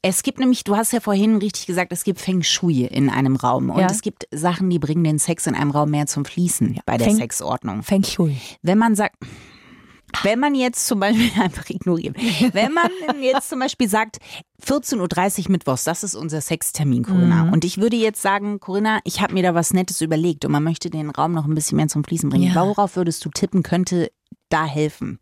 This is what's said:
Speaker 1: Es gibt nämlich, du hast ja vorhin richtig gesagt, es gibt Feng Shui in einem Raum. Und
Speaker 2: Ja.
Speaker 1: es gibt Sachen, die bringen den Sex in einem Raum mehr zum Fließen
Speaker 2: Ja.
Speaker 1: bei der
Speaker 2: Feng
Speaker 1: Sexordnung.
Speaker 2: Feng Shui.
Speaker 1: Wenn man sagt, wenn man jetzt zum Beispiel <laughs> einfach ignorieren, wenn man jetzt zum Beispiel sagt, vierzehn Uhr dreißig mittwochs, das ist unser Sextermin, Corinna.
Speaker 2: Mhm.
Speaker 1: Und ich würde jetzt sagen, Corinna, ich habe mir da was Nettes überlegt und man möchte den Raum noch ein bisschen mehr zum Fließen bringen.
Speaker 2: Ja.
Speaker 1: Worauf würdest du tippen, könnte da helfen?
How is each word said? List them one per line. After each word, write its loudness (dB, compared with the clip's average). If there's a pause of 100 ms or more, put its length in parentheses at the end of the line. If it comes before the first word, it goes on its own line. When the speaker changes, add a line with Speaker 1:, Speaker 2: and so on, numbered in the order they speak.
Speaker 1:
Es 0
gibt -2
nämlich, 2
du 2
hast 0
ja 2
vorhin 2
richtig -2
gesagt, -2
es -8
gibt -2
Feng 0
Shui 2
in 2
einem 2
Raum. 0
Und 2
Speaker 2:
Ja. 4
Speaker 1:
es 0
gibt -8
Sachen, 0
die 2
bringen 0
den 2
Sex -2
in 0
einem 0
Raum 2
mehr 0
zum -2
Fließen 0
Speaker 2:
Ja. -10
Speaker 1:
bei 0
der 2
Speaker 2:
Feng 4
Speaker 1:
Sexordnung. -4
Speaker 2:
Feng 2
Shui. 0 (260)
Speaker 1:
Wenn 2
man 4
sagt, -2 (1080)
wenn 2
man 2
jetzt 0
zum 0
Beispiel 4
<laughs> 0
einfach -2
ignorieren, -4 (360)
wenn 0
man 2 (300)
jetzt 2
zum -4
Beispiel 0
sagt, -2 (400)
vierzehn -2
Uhr -2
dreißig -2
mittwochs, 0
das -4
ist -8
unser -6
Sextermin, 0
Corinna. 4
Speaker 2:
Mhm. 2
Speaker 1:
Und 2
ich -4
würde 2
jetzt 0
sagen, -2
Corinna, 0
ich -4
habe 0
mir 2
da 2
was 0
Nettes 0
überlegt 0
und -2
man 2
möchte -4
den -6
Raum -2
noch 0
ein 0
bisschen -2
mehr 2
zum -2
Fließen -2
bringen. 2
Speaker 2:
Ja. 2
Speaker 1:
Worauf 0
würdest -2
du -6
tippen, 0
könnte 0 (400)
da 2
helfen? -4